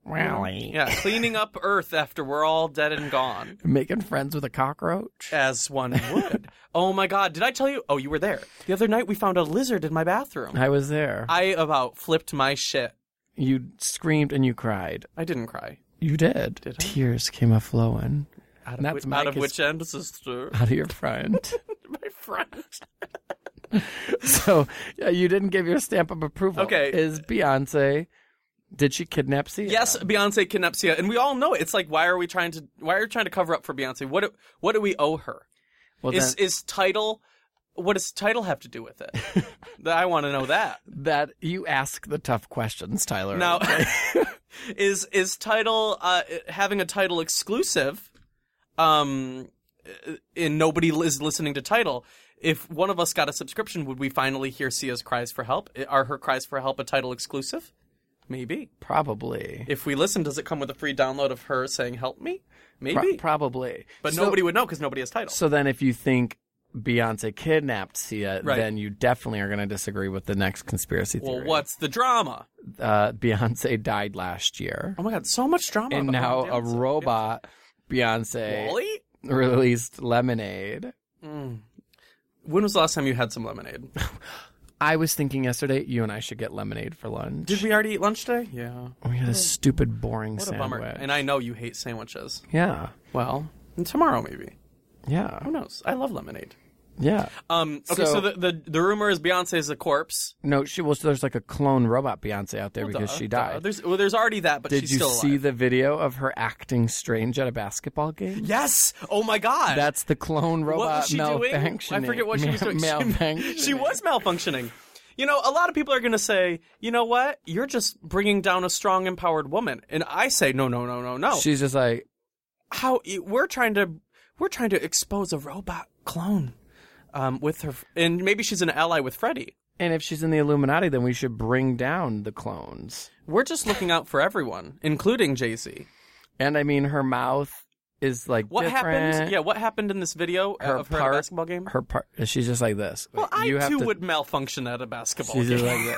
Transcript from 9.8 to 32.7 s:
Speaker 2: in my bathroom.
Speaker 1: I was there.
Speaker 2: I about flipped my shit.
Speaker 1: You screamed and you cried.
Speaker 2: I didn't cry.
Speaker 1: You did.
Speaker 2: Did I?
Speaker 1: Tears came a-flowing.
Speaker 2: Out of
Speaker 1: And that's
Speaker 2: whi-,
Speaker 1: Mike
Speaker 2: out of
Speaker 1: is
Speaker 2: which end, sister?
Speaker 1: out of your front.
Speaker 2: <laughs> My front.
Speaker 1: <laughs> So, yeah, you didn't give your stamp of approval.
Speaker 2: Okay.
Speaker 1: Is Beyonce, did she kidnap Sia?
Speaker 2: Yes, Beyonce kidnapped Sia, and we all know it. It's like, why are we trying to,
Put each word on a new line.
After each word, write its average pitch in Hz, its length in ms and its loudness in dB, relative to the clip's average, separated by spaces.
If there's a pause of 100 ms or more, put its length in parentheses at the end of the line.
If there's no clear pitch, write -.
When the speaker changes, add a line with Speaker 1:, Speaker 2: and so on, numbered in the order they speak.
Speaker 2:
in 151 60 -2
my 160 120 2
bathroom. 180 520 -2
Speaker 1:
I 131 120 4
was 143 220 2
there. 131 380 -2
Speaker 2:
I 175 160 4
about 156 520 2
flipped - 380 0
my 139 200 2
shit. - 380 -2 (420)
Speaker 1:
You 131 440 2
screamed 151 560 0
and 135 100 4
you 123 100 4
cried. 95 520 -4 (100)
Speaker 2:
I 165 80 -4
didn't 135 220 -4
cry. - 320 -12 (200)
Speaker 1:
You 156 200 2
did. - 420 2
Speaker 2:
Did - 180 -10
I? - 60 -2
Speaker 1:
Tears 120 460 0
came 117 220 6
a-flowing. 117 760 2 (400)
Speaker 2:
Out 123 80 -10
of 120 40 -12
Speaker 1:
And 139 80 -2
that's 143 200 -4
Speaker 2:
whi-, - 40 -4
Speaker 1:
Mike 143 100 0
Speaker 2:
out 143 80 2
of 139 100 -2
Speaker 1:
is - 20 0
Speaker 2:
which 139 200 0
end, 160 260 0
sister? - 680 -8
Speaker 1:
out 110 100 2
of 113 60 4
your - 160 2
front. - 680 -2 (180)
Speaker 2:
<laughs> - 160 -14
My 415 260 -12
front. - 680 -10 (920)
Speaker 1:
<laughs> 208 100 4 (400)
So, - 440 6 (300)
yeah, - 140 0
you 180 180 4
didn't 196 220 2
give 185 160 2
your 175 140 2
stamp 175 300 0
of 165 120 -4
approval. 190 420 0
Speaker 2:
Okay. 160 280 2
Speaker 1:
Is 160 280 2
Beyonce, 143 840 2 (680)
did 139 200 4
she 175 100 -4
kidnap 139 440 0
Sia? 208 200 -6
Speaker 2:
Yes, 226 300 2
Beyonce 202 500 2
kidnapped 185 280 0
Sia, 160 200 4
and 180 120 0
we 233 80 2
all 269 180 4
know 294 200 2
it. - 60 0
It's 160 140 -2
like, 185 140 0
why 156 180 4
are 180 100 4
we 175 100 0
trying 175 260 -2
to, 156 140 -14 (120)